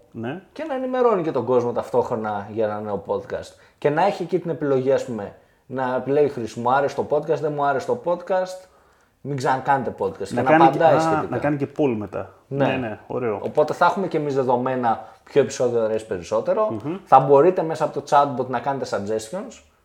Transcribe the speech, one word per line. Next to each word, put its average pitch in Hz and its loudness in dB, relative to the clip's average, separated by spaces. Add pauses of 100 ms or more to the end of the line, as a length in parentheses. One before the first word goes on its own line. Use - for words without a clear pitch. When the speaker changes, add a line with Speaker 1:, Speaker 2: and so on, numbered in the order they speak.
(120)
Speaker 1:
Ναι. 123 -8 (120)
Speaker 2:
και 294 -10
να 277 -4
ενημερώνει 254 2
και 156 -2
τον 123 0
κόσμο 120 2
ταυτόχρονα 107 -2
για 107 0
ένα 104 -2
νέο 101 -4
podcast. 98 -4 (240)
Και 151 2
να 156 2
έχει 196 0
εκεί 170 -2
την 170 -6
επιλογή, 135 0
ας 131 2
πούμε, 104 -8 (300)
να 127 -4
επιλέγει 135 2
ο 135 0
χρήστης, 117 -8
«Μου 120 2
άρεσε 139 2
το 104 -4
podcast, 147 0
δεν 147 -4
μου 143 -2
άρεσε 135 -2
το 120 -2
podcast, 180 -4 (540)
μην 139 -6
ξανακάνετε 131 0
podcast», 95 -2
Speaker 1:
Να 98 -6
Speaker 2:
και 117 -10
να 120 0
Speaker 1:
κάνει 156 6
Speaker 2:
απαντάει 156 4
Speaker 1:
και, 147 6
α, - 4
Speaker 2:
σχετικά. 160 0
Speaker 1:
να 123 -4
κάνει 143 0
και 135 -4 (100)
poll 135 2
μετά. 95 -8 (140)
Speaker 2:
Ναι. 139 0
Speaker 1:
Ναι, 131 0
ναι, 113 -6
ωραίο. 120 -2
Speaker 2:
Οπότε 143 0
θα 175 2
έχουμε 185 0
και 160 -4
εμείς 147 -2
δεδομένα 127 0 (160)
ποιο - 2
επεισόδιο 123 0
αρέσει 110 -2
περισσότερο. 113 -2 (160)
Speaker 1:
Μμμ. 156 -6 (100)
Speaker 2:
Θα - 8
μπορείτε 156 6
μέσα 160 -2
από 143 -4
το - -12
chatbot 131 2
να 123 -2
κάνετε 131 -4
suggestions, 110 -6 (240)